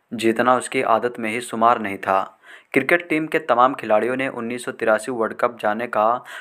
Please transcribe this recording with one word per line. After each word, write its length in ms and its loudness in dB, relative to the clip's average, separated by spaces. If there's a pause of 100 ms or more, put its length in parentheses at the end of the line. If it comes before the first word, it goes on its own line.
(120)
जीतना 440 2
उसकी 280 -2
आदत 360 0
में 100 -4
ही 120 -4
शुमार 380 2
नहीं 200 -4
था। 400 -2 (340)
क्रिकेट 360 2
टीम 180 0
के 120 -2
तमाम 340 4
खिलाड़ियों 420 0
ने 140 -4
उन्नीस 360 -8
सौ 60 -4
तिरासी 400 0
वर्ल्ड 240 -2
कप 260 -2
जाने 260 -2
का 180 2 (360)